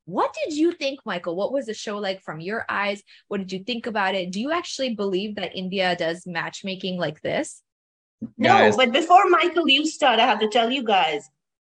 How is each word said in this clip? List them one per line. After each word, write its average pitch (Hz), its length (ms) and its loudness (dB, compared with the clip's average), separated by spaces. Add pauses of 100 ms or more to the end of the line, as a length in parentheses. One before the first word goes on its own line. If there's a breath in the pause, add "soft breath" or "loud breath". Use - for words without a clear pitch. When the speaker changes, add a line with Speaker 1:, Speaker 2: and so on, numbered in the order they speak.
Speaker 1:
What 277 280 -2 (100)
did 330 120 -6
you 330 160 2
think, 277 320 -6
Michael? 175 320 -6
What 196 160 -2
was 269 140 -2
the 214 80 -8
show 208 240 -8
like 190 240 -6
from 160 180 -12
your 202 280 -6
eyes? 202 340 -4 (260 soft breath)
What 202 100 -4
did 185 140 -8
you 190 100 -6
think 240 240 -6
about 202 280 -2
it? 185 180 -4
Do 196 80 -6
you 277 120 -4
actually 269 420 -4
believe 202 420 -2
that 190 180 -8
India 185 420 0
does 170 300 -4
matchmaking 185 720 -6
like 156 220 -4
this? 170 420 -4 (720)
Speaker 2:
No, - 120 2
Speaker 3:
Guys. 214 280 6
Speaker 2:
but 247 140 4
before, 349 380 6
Michael, 339 400 2
you 294 180 4
start, 254 320 2
I 226 80 6
have 214 140 2
to 214 80 0
tell 226 240 2
you 277 100 -2
guys, 170 480 0 (320)